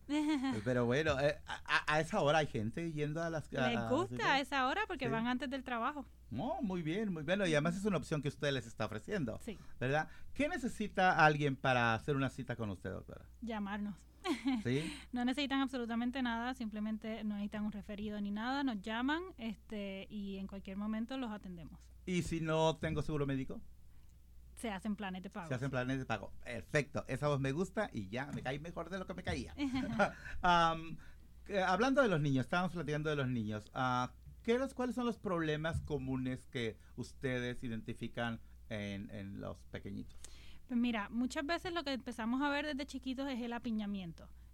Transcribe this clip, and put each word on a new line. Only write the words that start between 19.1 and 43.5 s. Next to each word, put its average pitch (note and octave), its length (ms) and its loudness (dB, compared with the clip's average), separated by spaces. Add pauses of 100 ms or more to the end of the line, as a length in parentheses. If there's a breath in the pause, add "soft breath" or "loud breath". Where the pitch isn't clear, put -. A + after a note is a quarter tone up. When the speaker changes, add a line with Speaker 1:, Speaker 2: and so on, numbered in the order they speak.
Speaker 1:
este, G3+ 720 -6
y G3 280 -6
en F#3+ 100 -6
cualquier F#3+ 300 -8
momento A3 400 -2
los B3 140 -4
atendemos. F#3 500 -10 (240)
Speaker 2:
¿Y F3+ 160 4
si E3 180 -2
no D#3+ 380 4
tengo D#3+ 240 0
seguro C#3+ 240 2
médico? C3 340 -2 (960)
Speaker 1:
Se A#3+ 160 -4
hacen G3 260 -2
planes F#3 260 -6
de G3 60 -8
pago. - 180 -8
Speaker 2:
Se B2+ 60 -2
hacen C3 180 -2
planes C3 280 0
de B2+ 60 -4
pago. G2+ 280 -2 (100)
Perfecto. - 640 -2
Esa D3 220 0
voz C#3 100 4
me C3+ 140 0
gusta E3 400 -2
y G2+ 160 -6
ya B2 240 -4
me - 100 -6
cae C3+ 160 -4
mejor E3+ 300 -8
de F#3+ 100 -6
lo F#3 80 -6
que F#3+ 60 -8
me F3+ 100 -8
caía. - 320 -4
Speaker 1:
<laughs> - 0 -
Speaker 2:
<laughs> B3+ 840 0
Am, E3 560 4 (500 loud breath)
eh, G3 140 0
hablando A#3 400 6
de A#3 80 8
los E3 100 4
niños, C3 260 4
estábamos F3+ 280 2
platicando D3+ 360 -2
de D3+ 60 2
los C3+ 140 2
niños. G#2+ 440 -2
Ah, B2+ 380 2 (320)
¿qué A#3 140 4
los, C4+ 160 -2
cuáles B3 220 -2
son B3 100 0
los A#3 120 0
problemas D#3+ 640 0
comunes C3 640 -2
que A#2 300 -2 (200 soft breath)
ustedes B2 640 -2
identifican A#2 800 -4 (280 soft breath)
en, G2+ 420 -4
en G2+ 280 -8
los G2 180 -6 (140)
pequeñitos? G2+ 460 -8 (500 loud breath)
Speaker 1:
Pues A#3+ 100 -2
mira, A#3 320 0
muchas B3+ 360 0
veces E4+ 280 0
lo E4+ 120 2
que C#4 80 0
empezamos A#3+ 480 0
a D4 80 4
ver C#4+ 160 2
desde D4 200 -2
chiquitos C4 440 -4
es A#3+ 120 -2
el A#3 120 -2